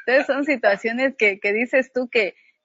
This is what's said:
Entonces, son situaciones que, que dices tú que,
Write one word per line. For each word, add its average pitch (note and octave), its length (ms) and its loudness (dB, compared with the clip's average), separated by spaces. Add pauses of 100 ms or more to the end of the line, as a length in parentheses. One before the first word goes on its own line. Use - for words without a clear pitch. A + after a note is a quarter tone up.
Entonces, C4 260 0
son C#4 180 -2
situaciones A#3+ 720 0
que, G3+ 240 0
que G3+ 140 -2
dices B3+ 380 0
tú B3 180 -4
que, G#3+ 240 -2 (300)